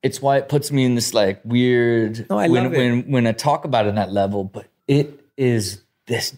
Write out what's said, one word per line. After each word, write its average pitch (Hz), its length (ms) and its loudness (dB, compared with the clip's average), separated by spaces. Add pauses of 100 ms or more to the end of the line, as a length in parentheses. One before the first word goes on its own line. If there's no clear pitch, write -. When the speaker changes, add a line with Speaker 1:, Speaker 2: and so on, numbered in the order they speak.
Speaker 1:
it's 135 200 -4
why 139 160 2
it 135 100 -4
puts 143 240 -2
me 131 140 2
in 123 80 2
this, 113 180 -2
like, 98 320 2
weird, 117 840 0
Speaker 2:
No, 202 80 0
I 190 100 2
Speaker 1:
when, 123 160 2
Speaker 2:
love 131 100 -2
it. 151 40 2
Speaker 1:
when, 123 340 0
when 120 140 2
I 113 60 2
talk 147 340 -2
about 120 180 2
it 104 60 2
on 98 60 -4
that 98 160 -2
level, 98 320 -2
but - 220 -14 (220)
it 147 320 0 (160)
is 110 460 -2 (240)
this - 320 -6